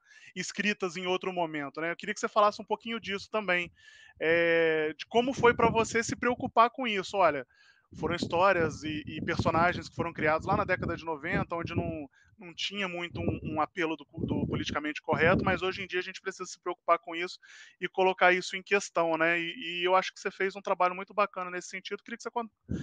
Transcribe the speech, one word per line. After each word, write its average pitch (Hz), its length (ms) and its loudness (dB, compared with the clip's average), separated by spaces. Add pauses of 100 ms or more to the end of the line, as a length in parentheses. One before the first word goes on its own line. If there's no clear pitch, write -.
(340)
escritas 190 600 -4
em 185 100 -6
outro 185 260 -2
momento, 156 480 -4
né? 170 120 -2
Eu 170 40 -6
queria 202 160 -8
que - 60 -6
você - 80 -4
falasse 208 340 4
um 208 40 -12
pouquinho 226 340 -4
disso 196 320 -6
também, 180 400 0 (480)
é, 165 800 4
de - 80 -12
como 240 260 2
foi 240 220 6
pra 233 160 4
você 226 320 0
se 233 140 -4
preocupar 240 540 4
com 254 180 -6
isso. 202 280 -2
Olha, 147 300 4 (480)
foram 165 220 -2
histórias 170 640 2
e, 151 240 -6
e 156 140 -8
personagens 165 680 0
que - 60 -20
foram 170 180 -4
criados 156 340 0
lá 196 100 2
na 208 80 0
década 175 320 -2
de 151 80 -14
noventa, 170 520 -4
onde 170 180 -6
não, 165 340 -4 (300)
não 175 160 -18
tinha 196 320 -6
muito 175 340 -8
um, - 220 -2
um 151 180 -4
apelo - 360 -2
do, 143 100 -16 (200)
do - 200 -2
politicamente - 540 -4
correto, 165 420 4
mas 180 200 2
hoje 190 200 -2
em 185 40 -8
dia 180 120 -4
a 185 40 -2
gente 190 180 -12
precisa 185 240 -8
se - 160 -16
preocupar 170 380 2
com 165 180 -10
isso 175 220 -6 (420)
e 180 80 -4
colocar 185 420 6
isso 185 260 0
em 185 60 -8
questão, 170 540 0
né? 165 240 2
E, 170 400 -6
e 175 40 0
eu 185 120 6
acho 185 160 2
que - 80 -20
você 196 100 -6
fez 190 240 -4
um 202 60 -10
trabalho 180 340 0
muito 190 200 -10
bacana 190 360 -2
nesse 180 180 -8
sentido. 190 340 -12
Queria 226 160 -12
que - 40 -18
você 233 80 -10
con-, 233 200 -6 (320)